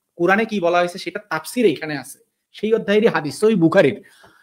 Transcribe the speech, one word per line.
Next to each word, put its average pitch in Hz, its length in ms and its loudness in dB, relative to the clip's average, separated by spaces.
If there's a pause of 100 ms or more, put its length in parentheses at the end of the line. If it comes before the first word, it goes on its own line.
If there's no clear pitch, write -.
(160)
কোরআনে 190 300 0
কি 214 140 -6
বলা 175 200 0
হয়েছে 175 180 -4
সেটা 175 220 -10 (100)
তাফসীর 185 360 -2
এইখানে 156 320 -2
আছে, - 220 -16 (320)
সেই 220 220 -4
অধ্যায়েরই 214 340 2
হাদিস, 151 320 -4
সহিহ 220 180 2
বুখারীর। 165 460 4 (400)